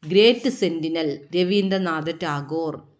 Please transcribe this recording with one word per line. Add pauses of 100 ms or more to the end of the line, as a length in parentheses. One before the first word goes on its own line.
ഗ്രേറ്റ്
സെന്റിനൽ (280)
രവീന്ദ്രനാഥ
ടാഗോർ (260)